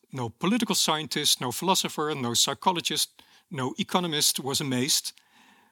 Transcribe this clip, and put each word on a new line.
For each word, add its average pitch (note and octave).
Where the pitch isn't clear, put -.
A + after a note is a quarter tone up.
no B2
political G#3
scientist, D3+
no B2+
philosopher, E3+
no A#2+
psychologist, D3+
no C3+
economist E3+
was C3+
amazed C3